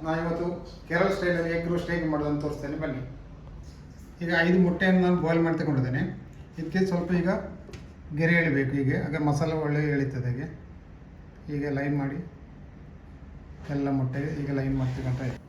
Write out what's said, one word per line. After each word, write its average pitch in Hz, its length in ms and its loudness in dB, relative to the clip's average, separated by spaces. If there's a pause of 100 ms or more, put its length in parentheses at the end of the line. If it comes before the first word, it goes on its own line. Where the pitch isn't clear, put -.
ನಾನು 160 180 -2
ಇವತ್ತು 170 240 -2 (420)
ಕೇರಳ 175 280 6
ಸ್ಟೈಲಲ್ಲಿ 170 420 2
ಎಗ್ 170 140 -2
ರೋಸ್ಟ್ 175 200 0
ಹೇಗೆ 165 140 0
ಮಾಡೋದು 151 240 2
ಅಂತ 147 120 2
ತೋರಿಸ್ತೇನೆ, 143 420 -4
ಬನ್ನಿ. 127 180 -4 (1200)
ಈಗ 170 100 0 (140)
ಐದು 180 120 6
ಮೊಟ್ಟೆಯನ್ನು 185 420 6
ನಾನು 180 200 6
ಬಾಯ್ಲ್ 165 200 4
ಮಾಡಿ 165 180 4
ತಗೊಂಡಿದ್ದೇನೆ. 131 420 2 (560)
ಇದಕ್ಕೆ 160 280 -2
ಸ್ವಲ್ಪ 175 260 0
ಈಗ 175 180 2 (880)
ಗೆರೆ 165 160 4
ಎಳಿಬೇಕು. 139 420 4
ಹೀಗೆ 139 300 2
ಆಗ 151 100 -4 (120)
ಮಸಾಲೆ 156 260 2
ಒಳ್ಳೆ 151 280 2 (140)
ಎಳೀತದೆ. 131 360 0
ಹೀಗೆ, 123 160 -4 (1000)
ಹೀಗೆ 147 220 -2
ಲೈನ್ 143 280 0
ಮಾಡಿ 139 200 -2 (1500)
ಎಲ್ಲ 139 200 0
ಮೊಟ್ಟೆಗೆ 135 400 0 (120)
ಈಗ 139 80 -4 (100)
ಲೈನ್ 135 180 0
ಮಾಡ್ತಕ್ಕಂಥ. 127 440 -2 (280)